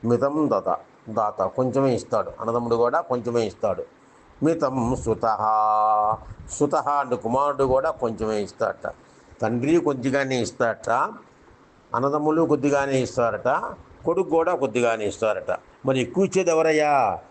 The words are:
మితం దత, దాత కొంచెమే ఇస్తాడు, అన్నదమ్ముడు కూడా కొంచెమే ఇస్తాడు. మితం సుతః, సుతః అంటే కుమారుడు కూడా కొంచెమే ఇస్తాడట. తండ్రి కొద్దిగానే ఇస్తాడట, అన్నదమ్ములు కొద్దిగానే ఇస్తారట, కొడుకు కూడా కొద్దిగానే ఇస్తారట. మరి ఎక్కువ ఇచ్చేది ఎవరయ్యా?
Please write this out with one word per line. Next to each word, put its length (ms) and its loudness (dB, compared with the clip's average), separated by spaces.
మితం 480 0
దత, 240 0
దాత 320 -2
కొంచెమే 540 0
ఇస్తాడు, 440 -4
అన్నదమ్ముడు 360 -2
కూడా 240 2
కొంచెమే 480 -2
ఇస్తాడు. 360 -4
మితం 520 0
సుతః, 480 0
సుతః 380 0
అంటే 260 0
కుమారుడు 480 0
కూడా 260 2
కొంచెమే 520 -2
ఇస్తాడట. 520 -4
తండ్రి 380 2
కొద్దిగానే 600 0
ఇస్తాడట, 480 -2
అన్నదమ్ములు 500 2
కొద్దిగానే 560 2
ఇస్తారట, 760 -2
కొడుకు 240 0
కూడా 260 2
కొద్దిగానే 500 0
ఇస్తారట. 520 -2
మరి 160 0
ఎక్కువ 240 0
ఇచ్చేది 240 0
ఎవరయ్యా? 680 2